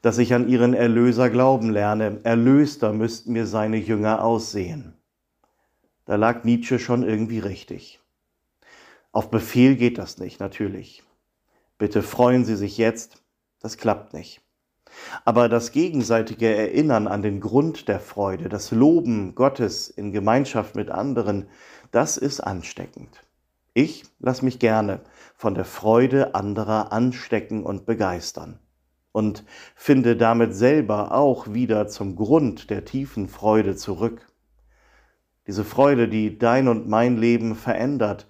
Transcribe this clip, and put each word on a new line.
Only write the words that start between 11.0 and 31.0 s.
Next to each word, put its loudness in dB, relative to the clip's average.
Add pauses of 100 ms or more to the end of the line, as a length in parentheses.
„Bitte 0
freuen 2
Sie -2
sich -6
jetzt“, -2 (380)
das -14
klappt -4
nicht. -18 (840)
Aber 4
das 0
gegenseitige 0
Erinnern 2
an -4
den -2
Grund 0
der 0
Freude, -6
das -8
Loben 2
Gottes -2
in -10
Gemeinschaft 0
mit -8
anderen, -2 (420)
das 0
ist -4
ansteckend. -12 (500)
Ich 0 (140)
lass -2
mich -2
gerne 0 (340)
von -4
der -4
Freude 2
anderer -4
anstecken -2
und -8
begeistern -6 (540)
und -4 (320)
finde 2
damit 4
selber 2